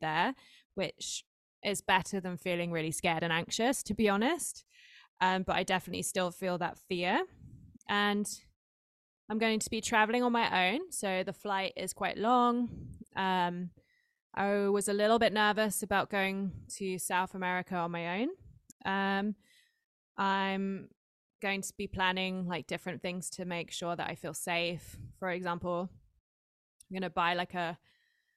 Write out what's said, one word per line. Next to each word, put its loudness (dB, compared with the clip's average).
there, 2
which -6
is -2
better 2
than -6
feeling -2
really -2
scared 0
and 0
anxious, 0
to -4
be 4
honest. 0
Um, 2
but 0
I 2
definitely -2
still 0
feel -4
that -4
fear. 0
And 2
I'm -2
going 4
to -6
be -2
traveling 4
on 4
my 4
own. -4
So 0
the -6
flight -2
is -6
quite -2
long. 4
Um, 0
I 2
was 4
a 2
little 6
bit 4
nervous 2
about 0
going 0
to -4
South 0
America -2
on -2
my -2
own. 0
Um, 0
I'm 0
going -2
to -8
be -6
planning, 0
like, -4
different -6
things -6
to -8
make -6
sure -4
that -4
I -6
feel -10
safe. -4
For -2
example, -2
I'm -20
gonna -4
buy, 2
like, -2
a, -2